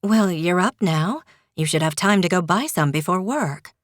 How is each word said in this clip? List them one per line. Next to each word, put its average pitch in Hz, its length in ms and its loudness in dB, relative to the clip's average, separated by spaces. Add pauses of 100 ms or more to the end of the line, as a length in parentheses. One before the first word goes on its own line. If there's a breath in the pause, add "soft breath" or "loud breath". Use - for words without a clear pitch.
Well, 208 280 2
you're 175 300 0
up 196 200 0
now. 180 420 0 (340 soft breath)
You 156 100 -2
should 156 160 0
have 156 120 0
time 196 280 2
to 175 60 2
go 175 140 2
buy 180 240 0
some 151 240 0
before 156 320 -2
work. 202 480 -6 (140)